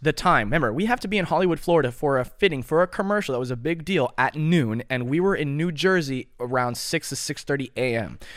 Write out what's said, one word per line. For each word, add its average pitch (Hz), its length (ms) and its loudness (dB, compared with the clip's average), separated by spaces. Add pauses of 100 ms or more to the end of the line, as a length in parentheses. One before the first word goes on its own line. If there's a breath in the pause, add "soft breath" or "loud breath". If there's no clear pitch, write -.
the 151 100 2
time. 147 360 2
Remember, 123 260 2
we 156 140 0
have 240 120 2
to - 80 -8
be 208 100 -2
in 190 60 0
Hollywood, 170 380 2
Florida 151 320 4
for 139 260 0
a 123 60 0
fitting 156 360 0
for 156 220 2
a 185 40 0
commercial 202 440 -2
that 123 80 -2
was 127 120 -4
a 127 40 -4
big 151 300 -4
deal 165 320 0
at 131 180 2
noon, 151 540 2
and 123 180 -2
we 151 140 0
were 196 160 2
in 143 180 -2
New 170 160 -2
Jersey 151 560 0 (100)
around 123 380 0
six - 320 -4
to - 80 -6
six - 300 -6
thirty 143 320 -2
A 123 180 0
M. 95 240 -4 (180 loud breath)